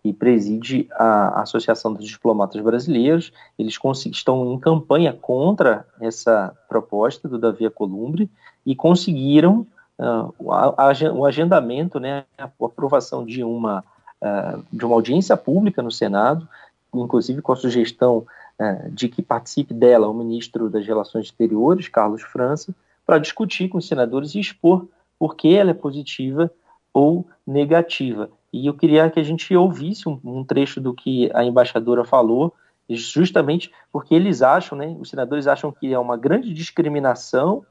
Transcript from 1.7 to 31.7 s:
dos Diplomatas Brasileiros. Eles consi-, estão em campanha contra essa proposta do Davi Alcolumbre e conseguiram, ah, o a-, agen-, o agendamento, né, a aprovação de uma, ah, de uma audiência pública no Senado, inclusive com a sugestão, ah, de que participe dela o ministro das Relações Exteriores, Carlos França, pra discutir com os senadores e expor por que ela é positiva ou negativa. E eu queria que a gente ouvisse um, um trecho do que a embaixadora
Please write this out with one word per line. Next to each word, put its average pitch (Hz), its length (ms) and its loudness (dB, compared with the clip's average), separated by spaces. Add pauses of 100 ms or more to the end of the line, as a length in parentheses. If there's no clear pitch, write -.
dos 104 140 -10
Diplomatas 107 560 -2
Brasileiros. 131 720 0 (260)
Eles 110 180 -4
consi-, 135 340 -4
estão 131 420 -2
em 127 60 -6
campanha 160 520 2
contra 131 760 0 (140)
essa 110 560 0 (140)
proposta 113 580 -2
do 123 100 -6
Davi 110 280 -2
Alcolumbre 113 640 -4 (360)
e 135 80 -2
conseguiram, 165 920 2 (320)
ah, 117 300 -4 (100)
o - 140 -6
a-, 127 240 2
agen-, 139 320 2
o 127 160 -2
agendamento, 147 760 0
né, 139 240 -8 (140)
a 135 80 -14
aprovação 131 800 -4
de 120 180 -8
uma, 113 400 -4 (380)
ah, 101 380 -4 (120)
de 113 140 -6
uma 117 100 2
audiência 131 400 2
pública 185 460 0
no 117 100 -6
Senado, 117 560 0 (460)
inclusive 123 480 -2
com - 100 -2
a 123 60 2
sugestão, 120 680 0 (320)
ah, 107 320 -4
de 120 200 -6
que - 120 -6
participe - 520 -4
dela 117 340 6
o 107 60 -2
ministro 113 560 -6
das 101 160 -2
Relações 107 400 -4
Exteriores, 117 640 0
Carlos 107 320 0
França, 143 520 -4 (320)
pra 160 120 4
discutir 185 500 -4
com 185 120 -4
os - 80 -8
senadores 135 480 -2
e 208 40 -2
expor 180 480 2 (320)
por 156 160 -2
que 160 180 4
ela 196 180 6
é - 20 0
positiva 143 760 -4 (440)
ou 160 340 2 (180)
negativa. 139 840 0 (220)
E 127 160 -4
eu 143 60 0
queria 156 360 4
que 160 100 0
a 156 40 0
gente 165 320 -4
ouvisse 175 520 0
um, 139 160 -6
um 127 200 -8
trecho 135 360 -2
do 131 140 -4
que 123 400 -2
a 120 100 2
embaixadora 120 640 2